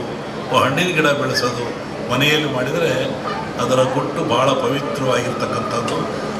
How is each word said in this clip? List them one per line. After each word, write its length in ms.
ಒಂದು 160
ಹಣ್ಣಿನ 220
ಗಿಡ 200
ಬೆಳೆಸೋದು, 840
ಮನೆಯಲ್ಲಿ 400
ಮಾಡಿದರೆ 500
ಅದರ 220
ಗುಟ್ಟು 520
ಭಾಳ 140
ಪವಿತ್ರವಾಗಿರ್ತಕ್ಕಂಥದ್ದು. 1500